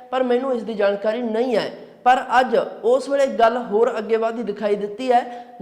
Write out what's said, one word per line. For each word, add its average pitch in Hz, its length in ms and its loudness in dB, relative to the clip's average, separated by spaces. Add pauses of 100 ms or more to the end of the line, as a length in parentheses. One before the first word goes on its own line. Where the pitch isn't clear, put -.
(100)
ਪਰ 262 120 0
ਮੈਨੂੰ 254 340 0
ਇਸ 220 60 -6
ਦੀ 214 120 -8
ਜਾਣਕਾਰੀ 208 480 0
ਨਹੀਂ 233 340 0
ਹੈ। 156 140 0 (340)
ਪਰ 254 180 6 (180)
ਅੱਜ 233 160 2
ਉਸ 247 520 0
ਵੇਲੇ 277 180 2 (120)
ਗੱਲ 226 180 4 (140)
ਹੋਰ 226 280 2
ਅੱਗੇ 220 180 0
ਵਧਦੀ 226 260 -2
ਦਿਖਾਈ 202 340 -2
ਦਿੱਤੀ 208 360 -4
ਹੈ, - 500 -2